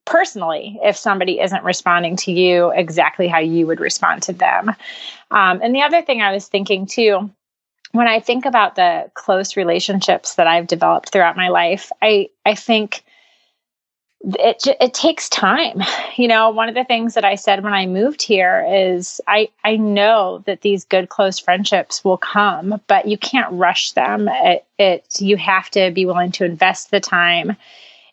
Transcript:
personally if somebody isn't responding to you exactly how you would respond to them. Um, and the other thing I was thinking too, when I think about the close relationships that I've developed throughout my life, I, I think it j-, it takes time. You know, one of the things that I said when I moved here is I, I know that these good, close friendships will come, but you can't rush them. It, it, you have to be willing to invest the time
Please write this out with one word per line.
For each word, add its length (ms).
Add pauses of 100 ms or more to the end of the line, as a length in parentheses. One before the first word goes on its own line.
personally 760
if 140
somebody 460
isn't 240
responding 500
to 160
you 400
exactly 560
how 120
you 280
would 140
respond 420
to 80
them. 380 (600)
Um, 320
and 140
the 60
other 200
thing 200
I 100
was 160
thinking 380
too, 440 (640)
when 160
I 140
think 240
about 300
the 380
close 440
relationships 800
that 120
I've 200
developed 420
throughout 260
my 140
life, 420 (100)
I, 280 (160)
I 100
think 480 (1200)
it 400
j-, 180
it 120
takes 360
time. 520 (340)
You 120
know, 220
one 200
of 60
the 80
things 300
that 100
I 120
said 280
when 100
I 120
moved 380
here 440
is 600
I, 220 (140)
I 120
know 720
that 140
these 240
good, 240
close 280
friendships 680
will 140
come, 680
but 200
you 100
can't 340
rush 400
them. 360
It, 380 (140)
it, 420
you 160
have 340
to 200
be 160
willing 260
to 120
invest 440
the 100
time 560 (580)